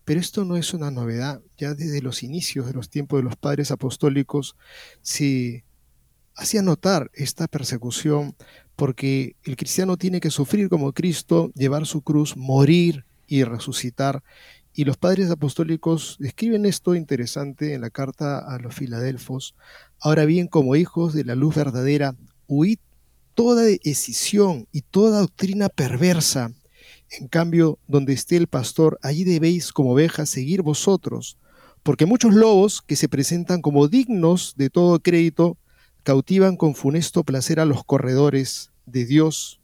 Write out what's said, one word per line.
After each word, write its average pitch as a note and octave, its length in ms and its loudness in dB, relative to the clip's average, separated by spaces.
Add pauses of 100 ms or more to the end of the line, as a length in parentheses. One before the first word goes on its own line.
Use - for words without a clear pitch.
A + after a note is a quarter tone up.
pero D3+ 160 -2
esto G3 240 -6
no F3 120 -4
es E3 160 -4
una D3+ 200 -6
novedad. A#2+ 480 -6 (180)
Ya D3 160 -8
desde D3 260 -6
los B2+ 220 -8
inicios C#3 440 -8
de B2+ 60 -10
los B2+ 160 -10
tiempos C#3+ 300 -4
de B2 60 0
los A#2+ 100 -6
padres C#3+ 380 -4
apostólicos C#3 840 -4 (460)
se B2+ 600 -4 (720)
hacía - 260 -2
notar F3+ 500 0
esta - 360 -6
persecución, C#3+ 880 -4 (400)
porque C3+ 640 -2
el C3 140 -10
cristiano F#3 400 -2
tiene F3+ 240 -4
que D#3+ 100 -2
sufrir G3 380 0
como D3 240 0
Cristo, E3 640 0
llevar C#3 320 -2
su D3 160 -6
cruz, D3+ 340 0
morir C#3 680 4 (220)
y C#3 160 0
resucitar. B2+ 800 -4 (500)
Y D3+ 120 -2
los C3+ 120 0
padres F#3 320 2
apostólicos D#3+ 920 -2
describen G#3 460 -2
esto F3+ 280 0
interesante C#3+ 800 -6
en C3 60 -8
la A#2 100 -8
carta C#3 480 -6
a B2+ 200 -10
los B2 180 -14
filadelfos: B2+ 800 -8 (440)
"Ahora D3+ 240 4
bien, F3 220 2
como C#3 300 2
hijos E3+ 380 0
de D3 100 -4
la A#2+ 100 -6
luz D3 220 0
verdadera, C#3 580 0 (320)
huid E3 320 2 (560)
toda A#3 300 4 (180)
escisión D#3 880 -2
y D3 120 -6
toda G#3+ 380 4
doctrina G3 480 -2
perversa. C#3+ 840 0 (580)
En - 180 -16
cambio, E3 580 2
donde C#3 280 2
esté D3+ 220 0
el E3+ 120 4
pastor, D#3 540 0
allí D3 220 -2
debéis E3+ 480 0
como C3 200 0
ovejas D3+ 360 2
seguir D#3 340 -2
vosotros, D3 760 -2 (440)
porque D3 220 2
muchos A3+ 300 4
lobos G#3 480 6
que D3 140 -4
se D3 120 0
presentan F3 540 -2
como C#3+ 260 4
dignos F3+ 680 2
de C#3 140 0
todo F3 300 4
crédito E3+ 560 2 (460)
cautivan F#3 540 2
con D3+ 180 0
funesto D#3+ 480 -2
placer C#3 380 -2
a D#3+ 40 2
los C#3+ 200 0
corredores C3+ 880 0 (140)
de B2 180 -4
Dios. D3+ 600 0